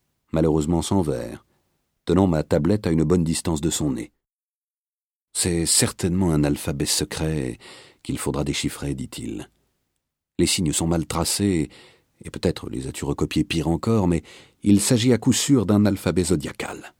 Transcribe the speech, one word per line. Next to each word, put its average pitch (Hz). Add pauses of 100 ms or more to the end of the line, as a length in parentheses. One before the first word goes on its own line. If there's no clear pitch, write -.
(320)
Malheureusement 80
sans 98
verre, 60 (600)
tenant 95
ma 80
tablette 87
à 87
une 80
bonne 85
distance 80
de 78
son 76
nez. « 57 (1200)
C'est 85
certainement 92
un 76
alphabet 71
secret 76 (440)
qu'il -
faudra 69
déchiffrer », 71
dit-il. « - (880)
Les 85
signes 80
sont 82
mal 82
tracés, 85 (560)
et -
peut-être -
les 64
as-tu -
recopiés 73
pire 80
encore, 92
mais 85 (400)
il 101
s'agit 123
à 110
coup 127
sûr 120
d'un 104
alphabet 92
zodiacal. -